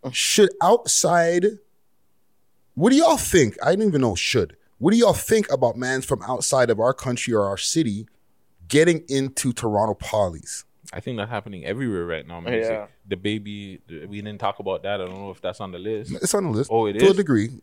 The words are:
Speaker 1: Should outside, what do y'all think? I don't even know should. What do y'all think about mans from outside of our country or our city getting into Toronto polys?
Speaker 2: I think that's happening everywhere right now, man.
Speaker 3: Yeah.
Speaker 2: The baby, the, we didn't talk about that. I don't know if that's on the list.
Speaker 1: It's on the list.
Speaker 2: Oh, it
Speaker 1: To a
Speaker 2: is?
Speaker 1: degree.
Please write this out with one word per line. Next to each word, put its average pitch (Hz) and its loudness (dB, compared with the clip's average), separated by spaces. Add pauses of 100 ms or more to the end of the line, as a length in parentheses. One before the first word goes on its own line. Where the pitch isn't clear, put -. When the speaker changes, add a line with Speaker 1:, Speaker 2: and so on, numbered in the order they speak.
(120)
Speaker 1:
Should - 4 (120)
outside, 175 2 (1300)
what 185 4
do 269 6
y'all 320 6
think? 147 4
I 160 4
don't 214 2
even 147 2
know 113 2
should. - -2 (220)
What 160 4
do 226 6
y'all 220 6
think - 0
about 123 0
mans 127 -4
from 110 -4
outside 123 0
of 107 2
our 123 2
country 123 -4
or 104 4
our 98 -4
city 110 -2 (600)
getting 160 4
into 135 -2
Toronto 107 0
polys? 90 -4 (280)
Speaker 2:
I - -10
think 127 -8
that's 104 -6
happening 101 -10
everywhere 104 -4
right 82 -8
now, 85 -14
man. 117 -6
Speaker 3:
Yeah. 110 -4 (220)
Speaker 2:
The 98 -4
baby, 101 -8
the, 80 -14
we 101 -12
didn't 104 -12
talk 101 -4
about 98 -4
that. 101 -4
I 92 -6
don't 92 -12
know 98 -12
if 92 -16
that's 90 -8
on 98 -10
the 87 -12
list. 110 -8
Speaker 1:
It's - -4
on 202 0
the 160 -4
list. 113 -2
Speaker 2:
Oh, 113 2
it 101 -4
Speaker 1:
To 190 4
a 196 8
Speaker 2:
is? 185 2
Speaker 1:
degree. 123 0 (120)